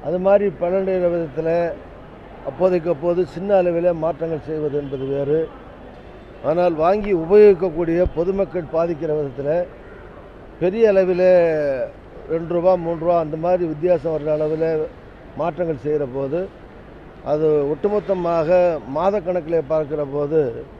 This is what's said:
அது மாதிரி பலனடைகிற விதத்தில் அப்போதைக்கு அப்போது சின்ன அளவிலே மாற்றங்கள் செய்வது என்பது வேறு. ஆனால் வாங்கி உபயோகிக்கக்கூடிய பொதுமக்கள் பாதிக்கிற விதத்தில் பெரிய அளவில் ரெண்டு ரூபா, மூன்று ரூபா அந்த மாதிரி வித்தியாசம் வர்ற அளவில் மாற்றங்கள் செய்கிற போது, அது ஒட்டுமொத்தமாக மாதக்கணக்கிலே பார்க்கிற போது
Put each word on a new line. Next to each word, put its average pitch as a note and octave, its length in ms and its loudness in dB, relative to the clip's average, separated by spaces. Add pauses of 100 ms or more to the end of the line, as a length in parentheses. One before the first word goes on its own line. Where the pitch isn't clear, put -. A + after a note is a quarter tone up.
அது E3+ 140 -2
மாதிரி G3 420 4
பலனடைகிற F#3 500 0
விதத்தில் E3 600 -2 (760)
அப்போதைக்கு F3 440 0
அப்போது E3+ 360 0
சின்ன F#3+ 360 0
அளவிலே F3 300 2
மாற்றங்கள் D#3+ 540 -4
செய்வது D3+ 320 -4
என்பது C3+ 280 -6
வேறு. C#3+ 420 -2 (960)
ஆனால் E3+ 300 2
வாங்கி G3 400 0
உபயோகிக்கக்கூடிய F3 880 4 (100)
பொதுமக்கள் F3 580 -2
பாதிக்கிற E3 440 -2
விதத்தில் C#3+ 520 -4 (920)
பெரிய G#3+ 280 2
அளவில் F#3 400 4 (1000)
ரெண்டு E3 240 -4
ரூபா, F3+ 200 4
மூன்று E3 320 -4
ரூபா F3 120 4
அந்த D#3 180 -2
மாதிரி F3 280 0
வித்தியாசம் D#3+ 480 0
வர்ற D3+ 200 -2
அளவில் D#3 540 -2 (500)
மாற்றங்கள் D3+ 420 -4
செய்கிற D3 360 -2
போது, C#3 340 -4 (760)
அது D3+ 220 0 (240)
ஒட்டுமொத்தமாக F3 1080 2 (180)
மாதக்கணக்கிலே E3+ 720 0
பார்க்கிற D3+ 360 -2
போது C#3 600 -2 (160)